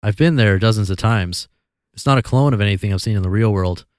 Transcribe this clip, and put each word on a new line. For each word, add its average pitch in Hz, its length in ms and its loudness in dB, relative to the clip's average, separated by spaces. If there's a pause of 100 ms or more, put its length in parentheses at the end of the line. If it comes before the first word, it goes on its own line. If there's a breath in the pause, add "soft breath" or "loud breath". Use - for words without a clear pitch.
I've 104 160 -2
been 160 180 2
there 104 220 4
dozens 107 320 0
of 92 80 -4
times. 101 500 -2 (460)
It's - 100 -16
not 135 140 4
a 117 40 0
clone 135 300 0
of 104 80 0
anything 101 320 0
I've 95 80 -2
seen 107 160 -2
in 95 60 0
the 90 80 -2
real 107 220 0
world. 92 340 -4 (120)